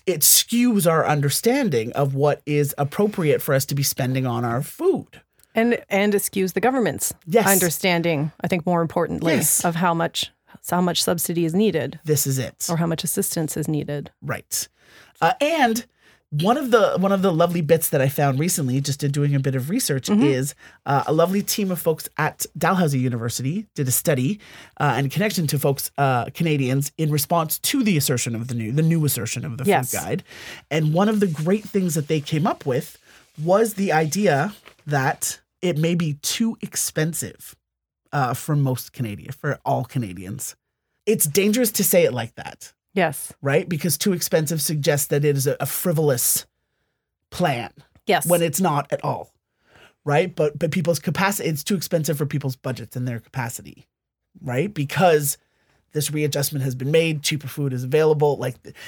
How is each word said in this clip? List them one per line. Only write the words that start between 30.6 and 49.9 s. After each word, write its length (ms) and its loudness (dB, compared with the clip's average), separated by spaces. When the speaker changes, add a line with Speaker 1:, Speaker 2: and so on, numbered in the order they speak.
Speaker 1:
And 240 0
one 160 4
of 100 0
the 80 2
great 360 0
things 320 -2
that 140 -2
they 120 0
came 240 -2
up 180 -2
with 340 -4
was 320 2
the 180 0
idea 600 2
that 540 -2
it 160 0
may 180 2
be 260 0
too 400 -2
expensive, 960 -6
uh, 240 0
for 200 -2
most 380 -2
Canadian, 380 -8
for 340 -6
all 200 0
Canadians. 720 -8
It's 180 2
dangerous 460 2
to 120 -2
say 200 4
it 100 4
like 220 -6
that. 380 -16
Speaker 2:
Yes. 480 -2
Speaker 1:
Right? 260 2
Because 300 -2
too 160 0
expensive 480 0
suggests 460 0
that 180 0
it 100 4
is 100 0
a, 140 0
a 60 -4
frivolous 800 0
plan. 420 -2
Speaker 2:
Yes. 200 2
Speaker 1:
When 160 4
it's 200 0
not 300 0
at 120 -4
all. 300 -6